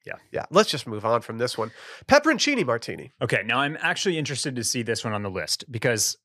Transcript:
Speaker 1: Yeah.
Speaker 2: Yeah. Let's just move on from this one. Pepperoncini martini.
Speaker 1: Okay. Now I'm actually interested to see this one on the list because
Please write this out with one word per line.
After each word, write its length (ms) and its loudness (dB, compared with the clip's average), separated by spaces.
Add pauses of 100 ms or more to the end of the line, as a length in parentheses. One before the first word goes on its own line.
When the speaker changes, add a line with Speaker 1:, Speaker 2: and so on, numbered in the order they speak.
Speaker 1:
Yeah. 80 -10 (180)
Speaker 2:
Yeah. 180 -4
Let's 200 6
just 160 -6
move 180 -8
on 160 2
from 160 -10
this 220 -2
one. 120 -2 (380)
Pepperoncini 560 4
martini. 560 -4
Speaker 1:
Okay. 240 2
Now 140 2
I'm 240 0
actually 340 0
interested 400 -2
to 80 -4
see 180 0
this 220 -2
one 80 -2
on 100 -2
the 80 -4
list 400 -4
because 540 0